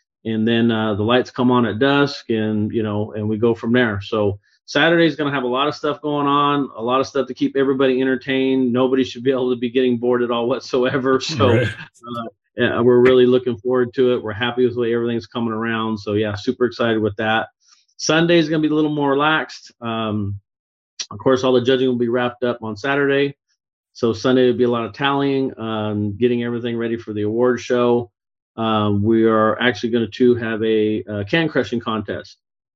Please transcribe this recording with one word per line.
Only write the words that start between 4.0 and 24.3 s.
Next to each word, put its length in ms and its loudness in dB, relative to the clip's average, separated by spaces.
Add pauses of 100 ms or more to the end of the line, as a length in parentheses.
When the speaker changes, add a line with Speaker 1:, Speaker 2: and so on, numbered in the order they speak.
Speaker 1:
So 380 -2 (260)
Saturday's 500 2
gonna 160 -4
have 120 -4
a 40 -4
lot 200 0
of 80 -4
stuff 260 -6
going 260 -2
on, 480 2
a 60 -12
lot 200 0
of 60 -4
stuff 200 -2
to 60 -10
keep 240 -2
everybody 440 2
entertained. 720 0
Nobody 320 2
should 200 -8
be 80 2
able 180 0
to 60 0
be 140 -4
getting 280 2
bored 260 0
at 80 -2
all 160 -2
whatsoever. 720 0
<laughs> 20 -4
So, 280 0
Speaker 2:
Right. 180 2
Speaker 1:
uh, 600 -12 (300)
yeah, 240 0
we're 200 6
really 240 6
looking 320 2
forward 380 -2
to 180 2
it. 100 -2
We're 100 -8
happy 320 0
with 100 -2
the 60 -2
way 120 0
everything's 340 -2
coming 260 -4
around. 440 -2
So, 160 -6
yeah, 220 -2
super 300 -2
excited 360 0
with 160 -2
that. 320 -2 (480)
Sunday's 520 2
gonna 120 -2
be 80 0
a 40 0
little 200 0
more 180 0
relaxed. 600 -2 (100)
Um, 580 -4 (680)
of 100 -14
course, 240 0
all 100 2
the 80 4
judging 260 2
will 80 0
be 140 0
wrapped 340 -2
up 180 -2
on 160 -8
Saturday. 580 0 (580)
So 200 0
Sunday 340 2